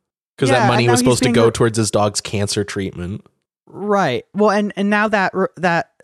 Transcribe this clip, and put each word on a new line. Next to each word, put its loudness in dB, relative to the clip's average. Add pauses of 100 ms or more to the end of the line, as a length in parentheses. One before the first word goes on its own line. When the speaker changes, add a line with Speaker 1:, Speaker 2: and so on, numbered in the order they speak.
(380)
Speaker 1:
'cause 0
that 2
Speaker 2:
Yeah, 4
Speaker 1:
money 2
Speaker 2:
and 2
Speaker 1:
was 2
Speaker 2:
now 4
he's 2
Speaker 1:
supposed -4
to -
Speaker 2:
being 2
Speaker 1:
go 4
Speaker 2:
re- 4
Speaker 1:
towards 0
his 0
dog's 0
cancer -4
treatment. -8 (420)
Speaker 2:
Right. -2 (100)
Well, 2
and, 0
and -2
now 0
that 0
re-, 0 (100)
that, -2 (140)